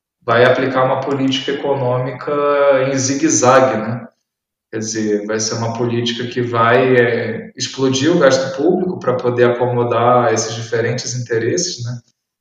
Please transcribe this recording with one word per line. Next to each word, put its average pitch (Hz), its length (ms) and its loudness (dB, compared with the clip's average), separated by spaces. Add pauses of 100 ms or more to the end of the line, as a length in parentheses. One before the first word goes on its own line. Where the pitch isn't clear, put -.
(220)
vai 120 220 4
aplicar 131 400 2
uma 135 160 0
política 135 520 -2
econômica 131 800 -2 (600)
em 139 60 -2
zigue-zague, 131 800 2
né? 113 300 -6 (640)
Quer 110 80 -8
dizer, 107 460 -2
vai 110 140 -2
ser 113 160 -4
uma 113 220 -4
política 120 500 -2
que 123 140 -4
vai, 120 540 2
é, 113 640 0
explodir 135 580 0
o 175 40 2
gasto 131 360 2
público 180 440 -2
pra 127 180 -2
poder 120 320 2
acomodar 120 840 2
esses 110 200 -4
diferentes 117 680 -4
interesses, 120 640 -4
né? 120 160 -8 (420)